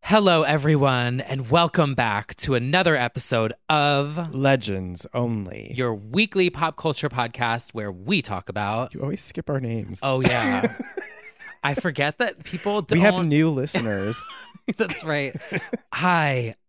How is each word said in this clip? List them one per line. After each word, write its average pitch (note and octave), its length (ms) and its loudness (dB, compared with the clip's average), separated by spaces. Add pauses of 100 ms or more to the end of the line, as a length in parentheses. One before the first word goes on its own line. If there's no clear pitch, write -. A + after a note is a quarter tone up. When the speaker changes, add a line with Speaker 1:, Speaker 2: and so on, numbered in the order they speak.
Speaker 1:
Hello, F#3 380 6
everyone, C#3 760 4
and C3 280 -6
welcome D#3 460 4
back A2 420 -2
to - 180 0
another D3+ 420 2
episode A#2+ 580 0 (140)
of D3 680 2
Speaker 2:
Legends G#2 800 0
Only. G#2+ 640 -4
Speaker 1:
your B2 180 0
weekly F3 560 0
pop D#3+ 260 -4
culture D3+ 320 -2
podcast A#2+ 640 -2
where G#2 180 -6
we G2+ 300 -2
talk G2 280 -6
about G#2 460 -2
Speaker 2:
You - 60 -10
always C#3+ 220 -6
skip - 260 -10
our C#3 120 -2
names. A2+ 420 -6
Speaker 1:
Oh, C3 180 2
yeah. A#2+ 560 0 (440)
Speaker 2:
<laughs> - 440 -20
Speaker 1:
I C#3+ 100 0
forget D3+ 440 -2
that A3 240 -4
people G3+ 480 -4
Speaker 2:
We E3 100 4
have G3 140 6
Speaker 1:
don't F3+ 140 0
Speaker 2:
new D#3 200 4
listeners. A2+ 720 -2 (280)
Speaker 1:
<laughs> - 260 -8
That's F#3 280 -4
right. D3 300 -2 (320)
Speaker 2:
<laughs> - 280 -8
Speaker 1:
Hi, C#3+ 600 2 (140)